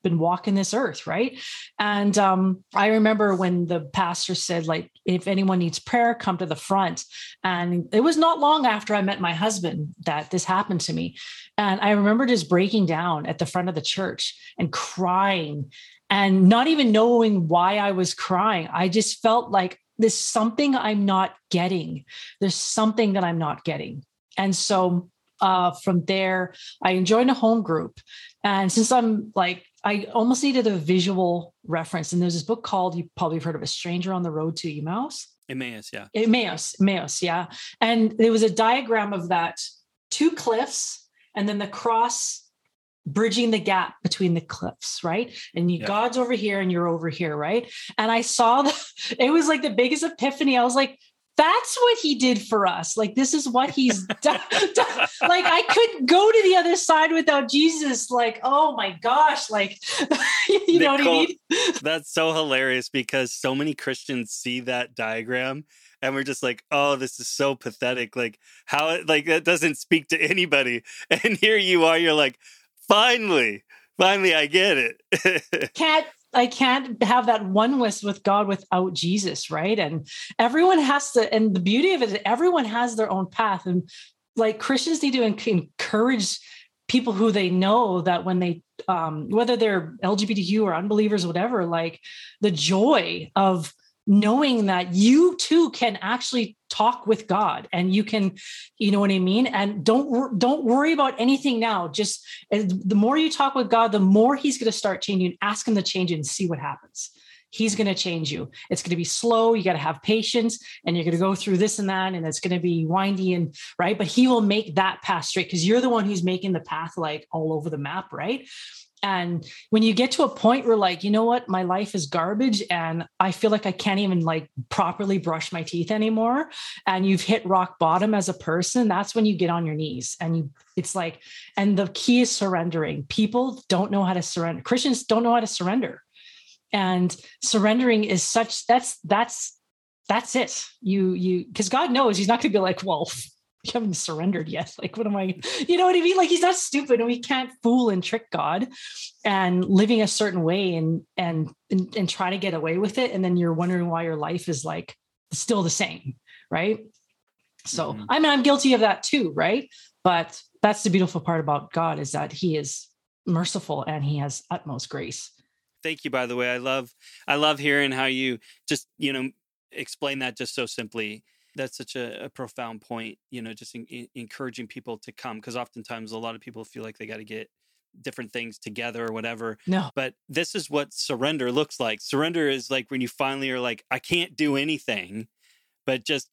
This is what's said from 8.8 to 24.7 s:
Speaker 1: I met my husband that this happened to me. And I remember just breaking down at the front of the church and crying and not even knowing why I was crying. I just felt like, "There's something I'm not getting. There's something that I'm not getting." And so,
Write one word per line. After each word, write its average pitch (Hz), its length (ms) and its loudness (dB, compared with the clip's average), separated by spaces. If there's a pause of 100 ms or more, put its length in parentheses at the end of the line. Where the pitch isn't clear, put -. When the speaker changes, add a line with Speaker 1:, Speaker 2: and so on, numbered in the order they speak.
Speaker 1:
I 202 80 2
met 196 180 -2
my 170 140 -2
husband 170 640 -4 (100)
that 151 240 -4
this 180 140 -2
happened 185 380 0
to - 120 -4
me. 165 240 -6 (400)
And 202 240 2
I 208 100 4
remember 214 360 4
just 185 220 0
breaking 190 360 4
down 165 400 -2
at 160 140 -6
the 160 80 -2
front 180 220 -2
of 175 40 -4
the 156 80 -6
church - 560 -6 (220)
and 170 120 -2
crying 180 1000 -2 (360)
and 190 420 6
not 240 180 6
even 294 240 4
knowing 220 560 4
why 180 320 2
I 202 140 0
was 180 200 -2
crying. 185 580 0
I 180 180 0
just 214 340 0
felt 233 260 4
like, 185 300 0 (200)
"There's 220 180 4
something 233 580 2
I'm 214 300 0
not 190 300 2 (160)
getting. 170 540 -2 (360)
There's 196 140 2
something 220 580 0
that 190 100 0
I'm 170 140 0
not 147 260 -4
getting." 147 400 -8 (340)
And 190 180 0
so, 180 540 0 (300)